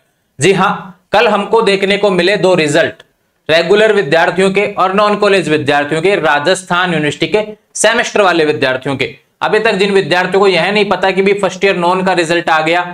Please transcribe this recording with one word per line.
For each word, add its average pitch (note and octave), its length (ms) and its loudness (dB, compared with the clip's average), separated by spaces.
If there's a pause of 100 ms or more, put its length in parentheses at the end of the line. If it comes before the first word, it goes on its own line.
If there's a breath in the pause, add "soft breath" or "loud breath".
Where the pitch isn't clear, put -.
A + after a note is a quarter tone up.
(380)
जी E3 140 2
हां, F#3 200 0 (400)
कल A3 160 2
हमको G#3 340 0
देखने G3 360 0
को G3+ 120 0
मिले F#3 260 0
दो F3+ 180 2
रिजल्ट, D3+ 480 0 (460)
रेगुलर F#3 440 2
विद्यार्थियों F3+ 580 0
के G3+ 180 0
और F#3 260 -2
नॉन G#3 220 2
कॉलेज G3 320 0
विद्यार्थियों D3 540 0
के, G3 140 2
राजस्थान F3 760 0
यूनिवर्सिटी E3 360 -2
के G#3+ 160 -2 (320)
सेमेस्टर A3 460 0
वाले E3+ 220 2
विद्यार्थियों C3+ 520 -2
के। A#2+ 180 -6 (260)
अभी F#3+ 180 0
तक G#3+ 160 0
जिन G3 180 0
विद्यार्थियों F3+ 480 0
को G3+ 80 4
यह F3+ 220 0
नहीं G#3 160 2
पता F#3+ 240 0
कि F#3+ 120 -2
भी G3 120 2
first G3 300 -4
year F#3+ 120 2
non F3+ 280 0
का F#3 100 0
result E3+ 360 -2
आ D#3+ 120 2
गया E3+ 200 0 (120)